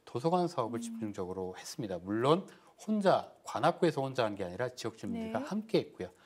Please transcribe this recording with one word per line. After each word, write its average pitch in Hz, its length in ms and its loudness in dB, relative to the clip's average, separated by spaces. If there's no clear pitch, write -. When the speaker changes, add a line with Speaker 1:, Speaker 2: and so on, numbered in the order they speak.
Speaker 1:
도서관 165 440 2
사업을 117 300 -2
Speaker 2:
음. - 20 -4
Speaker 1:
집중적으로 98 800 -6
했습니다. 95 400 -6
물론 117 480 2
혼자, 190 440 4
관악구에서 147 580 2
혼자 127 220 0
한 104 120 0
게 98 80 -2
아니라 90 260 -2
지역 - 280 -6
주민들과 226 420 -4
Speaker 2:
네. 277 40 -4
Speaker 1:
함께 208 340 0
했고요. - 320 -4